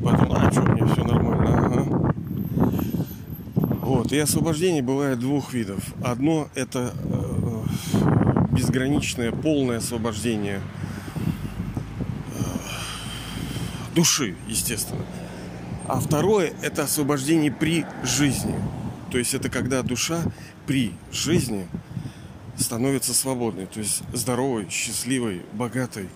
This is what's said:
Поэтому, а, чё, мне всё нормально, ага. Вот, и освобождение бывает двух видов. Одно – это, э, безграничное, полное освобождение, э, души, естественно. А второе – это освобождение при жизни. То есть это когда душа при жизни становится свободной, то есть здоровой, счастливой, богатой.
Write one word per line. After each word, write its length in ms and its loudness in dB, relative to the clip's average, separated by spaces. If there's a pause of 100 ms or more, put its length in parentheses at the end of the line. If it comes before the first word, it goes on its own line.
Поэтому, 320 6
а, 160 6
чё, 100 4
мне 240 4
всё 180 4
нормально, 540 4
ага. 420 2 (1900)
Вот, 220 2
и 80 4
освобождение 640 2
бывает 340 2
двух 360 0
видов. 280 -2 (220)
Одно – 500 2
это, 400 -2 (100)
э, 460 0 (1000)
безграничное, 800 2
полное 460 2
освобождение, 840 -2 (1700)
э, 80 -2 (1500)
души, 400 4 (120)
естественно. 540 -2 (880)
А 120 2
второе – 640 4
это 220 -2
освобождение 680 2
при 320 2 (200)
жизни. 500 2 (580)
То 60 0
есть 160 0
это 160 -2
когда 320 0
душа 400 -2 (460)
при 260 0 (180)
жизни 560 0 (920)
становится 580 0
свободной, 500 -2
то 140 -10
есть 240 -4 (100)
здоровой, 560 0
счастливой, 720 -2 (120)
богатой. 640 -4